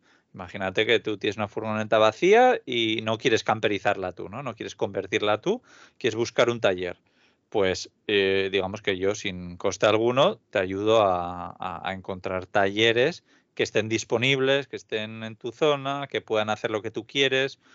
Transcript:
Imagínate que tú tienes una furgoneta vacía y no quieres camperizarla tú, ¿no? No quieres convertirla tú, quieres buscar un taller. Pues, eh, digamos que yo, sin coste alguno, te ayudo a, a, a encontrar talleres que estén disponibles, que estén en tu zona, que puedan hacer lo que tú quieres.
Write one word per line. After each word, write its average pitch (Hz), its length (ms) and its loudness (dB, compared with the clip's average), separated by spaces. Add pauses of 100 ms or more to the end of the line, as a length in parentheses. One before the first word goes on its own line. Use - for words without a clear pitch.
(340)
Imagínate 95 520 -4
que 113 140 4
tú 107 180 -4
tienes 101 200 -4
una 107 100 -4
furgoneta 107 500 -2
vacía 196 680 6
y 113 380 -2
no 110 140 -2
quieres 113 260 2
camperizarla 101 680 0
tú, 92 180 -12
¿no? 117 140 -12
No 120 120 -10
quieres 101 200 -10
convertirla 104 640 0
tú, 214 200 -2 (360)
quieres 113 180 -2
buscar 117 340 0
un 120 100 -2
taller. 90 380 -2 (520)
Pues, 95 400 0 (180)
eh, 98 440 2
digamos 95 300 -2
que 95 160 -2
yo, 95 180 0
sin 90 400 -8
coste 95 300 -2
alguno, 120 520 2 (120)
te 104 100 -2
ayudo 101 440 2
a, 90 540 -2
a, 90 320 -8
a 95 40 -4
encontrar 92 540 -8
talleres 113 760 2 (300)
que - 100 -2
estén 110 240 0
disponibles, 131 800 0
que - 80 -12
estén 110 480 -8
en 110 140 -12
tu 120 160 -10
zona, 139 560 -2
que 110 100 -4
puedan 107 300 0
hacer 110 200 -2
lo 110 120 -2
que 107 100 -8
tú 113 160 -8
quieres. 135 520 0 (160)